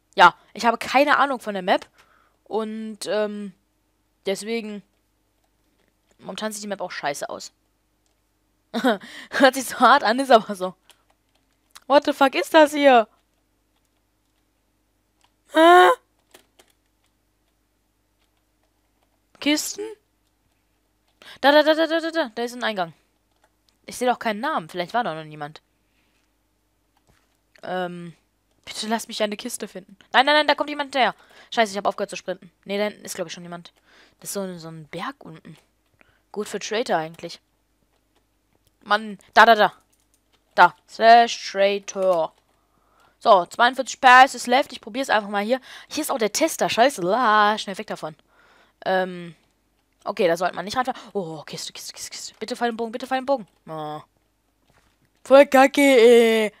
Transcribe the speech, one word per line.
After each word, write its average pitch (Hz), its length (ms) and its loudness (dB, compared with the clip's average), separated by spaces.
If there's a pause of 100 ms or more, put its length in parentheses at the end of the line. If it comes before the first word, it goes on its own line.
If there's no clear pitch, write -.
(140)
ja, 175 220 6 (180)
ich 214 120 -8
habe 233 120 2
keine 277 420 0
Ahnung 262 200 -2
von 214 140 -10
der 190 100 -8
Map 214 240 -2 (560)
und, 220 640 -8
ähm, 208 460 -6 (720)
deswegen, 208 580 -8 (1400)
momentan 190 320 -12
sieht 208 120 -14
die 208 40 -14
Map 196 140 -10
auch 180 100 -10
scheiße - 380 -8
aus. - 240 -16 (1200)
<laughs> 226 260 -2 (300)
Hört - 260 2
sich 262 120 -10
so - 120 -12
hart 254 240 6
an, 254 160 -2
ist 262 120 0
aber 220 220 4
so. 185 220 -8 (1120)
What 277 160 4
the 302 80 -2
fuck 277 240 0
ist 349 180 -4
das 302 200 6
hier? 269 340 4 (2500)
Hä? 349 380 8 (3500)
Kisten? 302 460 -4 (1500)
Da, 277 140 4
da, 302 100 6
da, 311 100 2
da, 311 140 0
da, 330 140 -2
da, 320 100 -8
da. 311 240 -4
Da 233 80 -6
ist 240 100 -10
ein 240 120 -10
Eingang. 185 260 -6 (920)
Ich - 100 -16
sehe 247 140 -2
doch 233 100 -2
keinen 214 220 -8
Namen. 262 260 -6
Vielleicht 175 260 -10
war 233 120 -4
da 160 100 -8
noch 160 80 -14
niemand. 151 380 -16 (2000)
Ähm, 175 500 -10 (520)
bitte - 240 -12
lass 226 180 -6
mich 220 160 -6
eine 208 140 -6
Kiste - 320 -12
finden. - 260 -20 (160)
Nein, 247 140 4
nein, 294 100 2
nein, 302 120 2
da 294 80 2
kommt 302 140 -6
jemand 285 260 -10
her. 226 200 0 (340)
Scheiße, 220 220 -2
ich 196 60 -8
hab 196 100 -4
aufgehört 196 220 -6
zu 180 80 -14
sprinten. 180 340 -12 (140)
Nee, 196 120 -8
da 208 120 -4
hinten - 160 -18
ist, - 100 -14
glaub 180 120 -8
ich, - 60 -16
schon 175 100 -18
jemand. 175 280 -18 (480)
Das 160 120 -16
ist - 20 -12
so 202 80 -8
ein, 185 180 -12
so 160 80 -18
ein 160 220 -18
Berg 196 340 -14
unten. 160 340 -20 (760)
Gut 208 160 -10
für 202 100 -10
Traitor 220 380 -4
eigentlich. 165 420 -12 (1500)
Mann, 208 300 -4 (160)
da, 220 140 8
da, 226 80 8
da. 208 180 2 (800)
Da. 175 220 4 (120)
Slash 233 640 4
Traitor. 196 840 -2 (840)
So, 185 300 4
zweiundvierzig 240 520 -2
Passes 254 460 6
left. 247 280 0
Ich - 60 -18
probier's 247 300 -10
einfach 208 180 0
mal 202 160 -4
hier. 247 160 -2 (280)
Hier 302 160 -8
ist - 80 -8
auch 262 80 -6
der 214 120 -2
Tester. 277 380 -2
Scheiße. 240 320 0
La, 214 560 2
schnell 196 220 -12
weg - 80 -14
davon. 160 280 -12 (680)
Ähm, 180 480 -4 (720)
okay, 208 240 -2
da 165 100 0
sollte 180 160 -4
man 175 120 -10
nicht 214 120 -8
reinfahren. 254 240 -6 (120)
Oh, 160 280 -10
Kiste, - 320 -16
Kiste, - 200 -18
Kiste, - 180 -16
Kiste. - 280 -18
Bitte 240 160 -10
Pfeil 240 140 -4
und 226 80 -8
Bogen, 233 140 -8
bitte 247 160 -12
Pfeil 262 140 -4
und 254 40 -14
Bogen. 262 220 -4 (200)
Oh. 151 360 -12 (1200)
Voll 277 240 6
kacke, 269 340 4
ey. 233 800 4